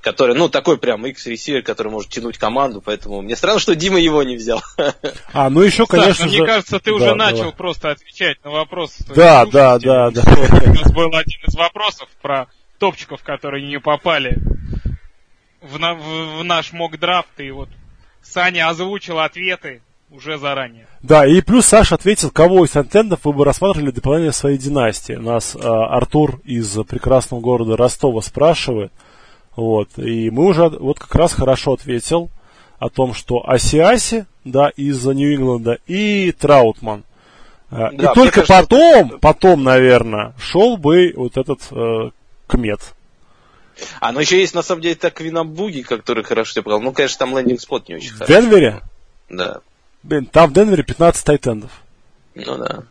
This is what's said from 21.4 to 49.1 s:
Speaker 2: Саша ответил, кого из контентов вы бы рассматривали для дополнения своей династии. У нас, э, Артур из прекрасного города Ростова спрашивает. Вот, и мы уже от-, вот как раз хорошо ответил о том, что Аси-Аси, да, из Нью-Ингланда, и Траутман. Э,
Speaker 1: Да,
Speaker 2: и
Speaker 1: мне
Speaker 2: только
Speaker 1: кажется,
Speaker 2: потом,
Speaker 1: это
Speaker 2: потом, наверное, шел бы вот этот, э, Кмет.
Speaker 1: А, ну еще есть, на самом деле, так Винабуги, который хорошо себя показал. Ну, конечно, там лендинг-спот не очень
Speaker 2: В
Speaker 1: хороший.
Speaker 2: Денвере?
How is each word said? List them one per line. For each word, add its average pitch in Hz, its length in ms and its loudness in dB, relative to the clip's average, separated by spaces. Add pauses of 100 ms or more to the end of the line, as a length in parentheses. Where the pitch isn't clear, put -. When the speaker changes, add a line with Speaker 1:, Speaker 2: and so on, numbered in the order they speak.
Speaker 2:
Саша 208 300 4
ответил, 185 340 -2
кого 175 360 4
из - 60 -4
контентов 185 520 0
вы 147 80 -2
бы 143 140 0
рассматривали 151 400 -2
для 135 80 -4
дополнения 143 400 -2
своей 139 240 -2
династии. 127 560 -4
У 120 80 -12
нас, 113 340 -6
э, - 100 -18
Артур 120 760 -2
из 117 280 -6 (120)
прекрасного 123 560 -2
города 117 380 -2
Ростова 120 420 0
спрашивает. 127 720 -2 (640)
Вот, 110 340 -4 (100)
и 113 320 -6
мы 135 140 0
уже 170 200 2
от-, 156 140 -4
вот 135 200 -6
как - 140 -16
раз 165 200 0
хорошо 131 400 -2
ответил 143 580 -6 (480)
о 123 100 -6
том, 127 240 -4
что - 340 -6
Аси-Аси, 190 800 0 (180)
да, 135 260 0
из 139 360 -6
Нью-Ингланда, 131 800 -2
и 196 460 -2
Траутман. 113 720 0 (680)
Э, - 80 -16
Speaker 1:
Да, 113 120 -4
Speaker 2:
и 139 80 -14
Speaker 1:
мне 139 180 2
Speaker 2:
только 240 280 4
Speaker 1:
кажется, 185 180 4
Speaker 2:
потом, 254 480 6
Speaker 1:
это - 100 -16
Speaker 2:
потом, 156 440 4
наверное, 123 760 2
шел 220 380 0
бы 170 380 2
вот 127 220 -6
этот, 131 220 -6 (120)
э, 113 380 -6 (380)
Кмет. 110 320 -2 (1200)
Speaker 1:
А, 117 120 -4
ну 127 80 -6
еще 160 180 0
есть, 185 160 0
на 170 100 -4
самом 170 180 -6
деле, 170 140 -4
так - 260 -6
Винабуги, 160 600 -8
который 113 420 -6
хорошо 110 300 -6
себя 107 100 -6
показал. 104 180 -2
Ну, 127 100 -6
конечно, 131 280 -4
там 131 180 -4
лендинг-спот 123 520 -4
не 85 60 -14
очень 113 160 -14
Speaker 2:
В 110 80 -20
Speaker 1:
хороший. 180 220 6
Speaker 2:
Денвере? 170 400 4 (480)